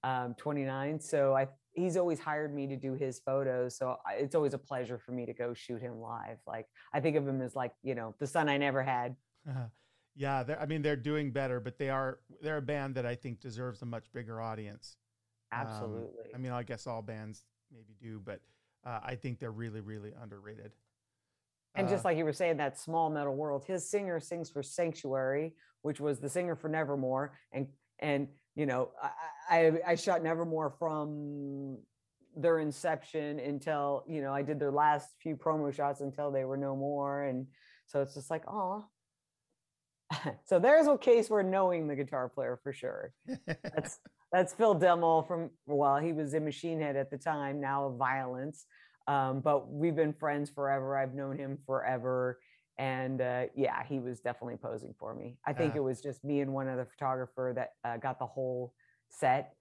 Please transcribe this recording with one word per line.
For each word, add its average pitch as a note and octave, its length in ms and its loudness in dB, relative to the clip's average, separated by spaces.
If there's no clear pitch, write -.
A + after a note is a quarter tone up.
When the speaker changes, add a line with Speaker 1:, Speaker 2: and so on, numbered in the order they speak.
Speaker 1:
um, B2 300 0
twenty-nine. C#3+ 640 -2
So C#3 340 6
I, C3+ 140 4
he's F3 240 0
always F3 240 2
hired D3+ 340 -2
me C#3 140 -4
to C3+ 80 -4
do C3+ 160 -4
his C3 280 -2
photos. B2+ 560 0
So B2+ 200 -2
I, G2 80 -4
it's C#3 220 0
always C#3+ 180 4
a B2+ 40 -4
pleasure B2 400 -6
for A2+ 120 -14
me B2 160 -6
to A#2+ 60 -8
go A#2+ 200 -4
shoot A#2 280 -8
him A#2+ 180 -8
live. A2+ 480 -10
Like, A2+ 200 -8
I D3 80 0
think D3+ 160 4
of C#3 100 2
him C3+ 140 -2
as, B2+ 160 -4
like, B2 160 -2
you C3 140 -2
know, A2+ 240 -8
the D3 80 -4
son D3+ 200 2
I C#3+ 80 4
never C#3 280 2
had. B2+ 320 -2
Speaker 2:
<laughs> C#3 120 -6
Yeah, C#3 220 0
they're, C3 180 -4
I D3+ 60 -2
mean, D3+ 160 -2
they're D3 140 2
doing D3 340 0
better, B2+ 300 0
but B2 180 -10
they C3+ 120 -2
are, C3+ 280 0
they're D3+ 140 -2
a D3 60 -2
band C#3 340 -2
that B2 100 -2
I A#2+ 80 -2
think A#2+ 240 -8
deserves A#2+ 440 -8
a B2 40 -8
much A#2 260 -8
bigger A2+ 280 -8
audience. A2 560 -8
Um, A#2+ 80 -2
Speaker 1:
Absolutely. A2 760 -8
Speaker 2:
I B2 40 -12
mean, B2+ 120 -6
I B2 140 -4
guess A#2 240 -10
all A2+ 140 -6
bands G#2+ 420 -12
maybe A2 280 -20
do, A2 180 -10
but, G2 220 -10
uh, A#2 200 -6
I B2+ 100 -6
think B2 240 -6
they're A#2 140 -8
really, A2 280 -8
really G#2 400 -10
underrated. G#2+ 520 -16
Speaker 1:
And G3 120 2
just F#3+ 160 2
Speaker 2:
Uh, G3 40 4
Speaker 1:
like E3 100 4
you E3 60 2
were D#3 80 2
saying, E3+ 240 2
that C#3 200 0
small D#3+ 340 0
metal C#3+ 260 0
world, C#3+ 280 -2
his F#3 240 -2
singer F#3+ 300 0
sings E3 320 -6
for C#3+ 100 -6
Sanctuary, C#3+ 960 0
which D3 180 -2
was C#3+ 180 2
the C#3 100 -4
singer F3 280 0
for - 120 -6
Nevermore. C#3 680 0
And, C3+ 160 -4
and, C#3+ 260 2
you C#3+ 100 0
know, B2+ 240 0
I, C#3+ 100 -4
I, E3 160 8
I - 20 8
shot E3+ 300 2
Nevermore D#3+ 560 0
from D3 1000 -4
their E3 220 4
inception D3+ 800 -2
until, C#3+ 720 0
you D#3+ 120 -2
know, C3+ 140 -2
I C#3+ 80 0
did C#3+ 160 -2
their C#3 140 2
last D3 380 4
few D#3 160 -4
promo D3+ 360 0
shots C#3+ 280 -2
until C#3+ 320 -4
they C3+ 120 0
were C3 120 -2
no C#3 180 -2
more. C#3 480 -2
And C3 240 -2
so C#3+ 160 0
it's C#3 120 -4
just C#3 160 -10
like, D#3+ 180 -4
aw. G3+ 400 -2
<laughs> - 60 -20
So F#3 120 6
there's C#4+ 280 10
a D4 100 8
case A#3 320 6
where G#3+ 140 4
knowing F#3 440 2
the D3 80 -2
guitar C3 360 -2
player B2 320 -2
for C#3 100 -6
sure. - 400 -6
Speaker 2:
<laughs> C4 200 -8
Speaker 1:
That's, - 540 -4
that's F3+ 220 4
Phil G#3+ 200 8
Demmel E3 540 6
from, E3+ 220 -2
well, C#3+ 320 6
he E3 140 2
was D3+ 200 0
in D3+ 120 2
Machine D#3+ 360 -2
Head D3 160 0
at C#3 140 0
the C#3+ 80 -8
time, C#3+ 420 -2
now C#3 380 0
Violence. C3 640 -2
Um, C3+ 340 2
but C#3 300 2
we've D3+ 240 0
been D3+ 200 2
friends D3 360 -2
forever. C#3 460 0
I've C3 180 0
known C#3 220 -4
him C3+ 300 -6
forever. B2+ 720 0
And, C3 420 -2
uh, B2 340 0
yeah, B2+ 300 0
he C3+ 140 -4
was B2 220 -6
definitely A#2+ 360 -6
posing A#2 420 -8
for A2+ 160 -8
me. B2 220 -12
I D3 60 0
think D3+ 220 0
Speaker 2:
Yeah. D3 60 0
Speaker 1:
it C#3 40 2
was C3 160 -2
just C3+ 240 -10
me C#3+ 160 0
and C3+ 120 -2
one C3+ 160 -2
other B2+ 180 -4
photographer B2+ 680 -2
that, B2 160 -2
uh, A#2 140 -4
got C3 200 -4
the B2+ 80 -4
whole B2+ 460 -4
set. C#3 500 2